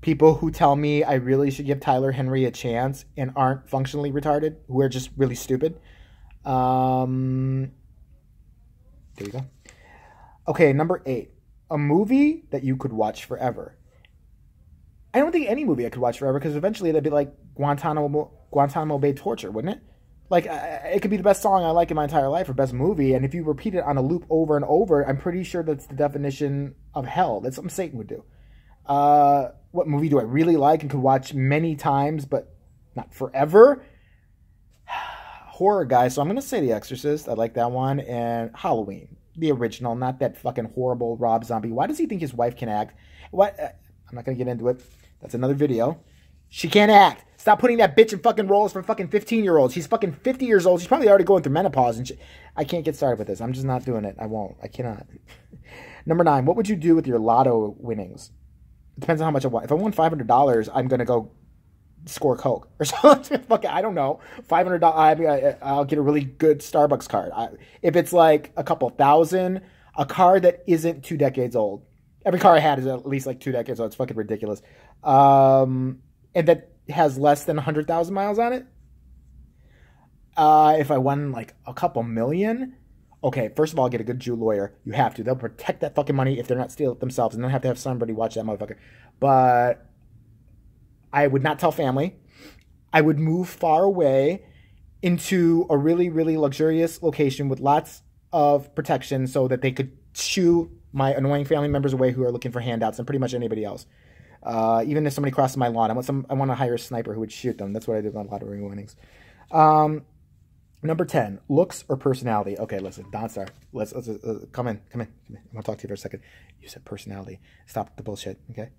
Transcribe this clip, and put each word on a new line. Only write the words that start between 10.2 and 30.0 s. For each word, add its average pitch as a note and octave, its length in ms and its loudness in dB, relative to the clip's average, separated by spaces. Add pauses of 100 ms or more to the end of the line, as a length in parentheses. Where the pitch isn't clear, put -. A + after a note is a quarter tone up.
Okay, D#3 240 4
number D#3+ 340 0
eight. B2+ 240 -6 (400)
A D#3 80 -4
movie A3 720 2
that C3+ 140 -6
you C3 120 0
could B2 160 -6
watch A2 340 -4
forever. A#2+ 500 -8 (1400)
I B3 80 2
don't D#4+ 120 2
think D4+ 160 0
any C4+ 160 -2
movie C3 220 -2
I A2 40 -6
could B2 100 -10
watch A#2+ 180 -2
forever, C#3 220 -2
'cause D3 160 -6
eventually F#3 360 -2
that'd D3+ 120 0
be D3+ 60 -2
like C#3+ 220 -2 (220)
Guantanamo, D3 760 -4 (200)
Guantanamo C#3+ 480 0
Bay C#3+ 140 0
torture, A#2+ 380 -8
wouldn't A#2 260 -6
it? - 60 -20 (460)
Like, F3 200 0
I, D#3 460 -10
it G3 80 0
could G3 80 -2
be G#3 60 0
the F#3 60 -4
best G3 180 4
song F#3+ 240 2
I D#3+ 60 0
like E3+ 200 2
in E3 40 -4
my D3+ 100 -2
entire C#3+ 240 0
life E3 200 -2
or C3+ 40 -6
best B2+ 200 -2
movie, C3+ 420 0
and B2+ 100 0
if C3+ 80 -4
you E3+ 120 -8
repeat D#3 320 -4
it F3 80 -2
on C#3+ 120 -2
a C3 60 0
loop D#3+ 260 -2
over D#3+ 280 2
and C#3+ 80 0
over, F3+ 440 2
I'm C3+ 100 -2
pretty F3+ 260 -4
sure E3+ 180 -6
that's D#3 240 -6
the C#3 80 -14
definition C#3+ 800 -4 (200)
of C3 120 -6
hell. C#3+ 340 -2
That's C3 160 -6
something F3+ 140 -10
Satan E3 280 -8
would A2 100 -12
do. - 160 -14 (600)
Uh, C#3+ 680 4 (200)
what E3+ 180 -2
movie D3 200 -2